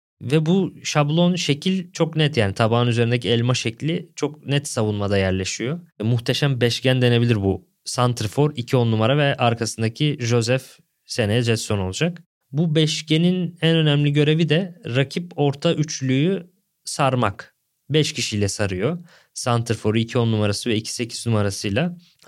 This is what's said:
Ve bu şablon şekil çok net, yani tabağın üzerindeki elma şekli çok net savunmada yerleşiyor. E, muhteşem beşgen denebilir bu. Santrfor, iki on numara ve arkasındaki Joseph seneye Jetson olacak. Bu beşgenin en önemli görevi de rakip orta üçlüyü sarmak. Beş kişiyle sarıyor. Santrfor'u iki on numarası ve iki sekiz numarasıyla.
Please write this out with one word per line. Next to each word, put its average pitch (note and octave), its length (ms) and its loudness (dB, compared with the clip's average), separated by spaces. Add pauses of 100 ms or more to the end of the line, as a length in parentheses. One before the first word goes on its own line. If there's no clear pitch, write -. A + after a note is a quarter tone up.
(220)
Ve D3 240 0
bu F3+ 280 2 (100)
şablon E3 520 2
şekil F3 560 -2
çok D#3+ 240 -2
net, D3+ 220 0
yani G2+ 160 2
tabağın A#2 340 2
üzerindeki A#2+ 420 0
elma A#2+ 240 2
şekli C#3+ 640 -4
çok D3 300 -6
net C#3+ 220 -2
savunmada G2+ 500 0
yerleşiyor. F#2+ 640 -2 (200)
E, G#2 40 -6
muhteşem B2 580 0
beşgen B2+ 400 2
denebilir A#2+ 340 4
bu. F#2+ 320 0 (180)
Santrfor, B2 680 0
iki B2+ 220 -2
on A#2 140 2
numara A2 260 2
ve C#3+ 180 0
arkasındaki A#2 840 -2
Joseph A#2+ 440 0 (420)
seneye A2+ 360 0
Jetson A2 380 0
olacak. A#2 440 -4 (280)
Bu D#3 240 0
beşgenin E3 840 0
en E3 140 4
önemli D3 380 2
görevi D3+ 360 2
de E3+ 360 -2
rakip C3+ 500 -2
orta C#3+ 380 0
üçlüyü D3+ 840 -2 (300)
sarmak. B2 680 -2 (340)
Beş D3+ 240 0
kişiyle G#2+ 340 -2
sarıyor. G2+ 500 -2 (360)
Santrfor'u A2+ 640 -2
iki A#2 200 -2
on A#2 140 2
numarası G#2+ 380 0
ve A2 60 2
iki - 180 -4
sekiz - 340 -8
numarasıyla. G#2+ 720 -2 (300)